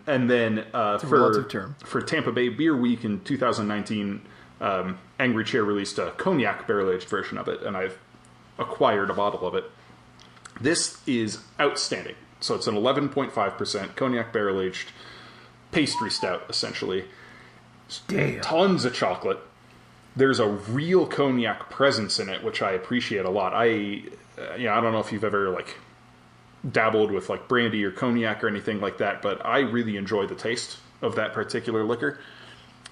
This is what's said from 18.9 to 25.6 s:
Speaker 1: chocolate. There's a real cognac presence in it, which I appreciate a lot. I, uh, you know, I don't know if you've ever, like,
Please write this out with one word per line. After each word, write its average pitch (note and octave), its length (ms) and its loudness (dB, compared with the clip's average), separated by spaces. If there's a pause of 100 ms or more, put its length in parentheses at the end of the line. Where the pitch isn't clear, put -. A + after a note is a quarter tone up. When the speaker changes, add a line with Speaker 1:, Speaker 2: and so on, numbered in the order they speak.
Speaker 1:
chocolate. F#2+ 440 0 (800)
There's C3 240 6
a A2 80 4
real C3+ 580 2
cognac B2 640 0
presence A2 480 2
in G2 100 -4
it, F#2 140 -6
which A2+ 200 -4
I G2 100 2
appreciate G#2 520 -2
a F#2 60 0
lot. F#2+ 240 2
I, G#2+ 480 2 (360)
uh, - 180 -10
you B2 80 -4
know, G#2+ 100 2
I A2+ 60 4
don't A2+ 120 2
know A2 60 2
if G#2 140 -2
you've G#2 120 -2
ever, G2 260 2
like, F2+ 260 -6 (920)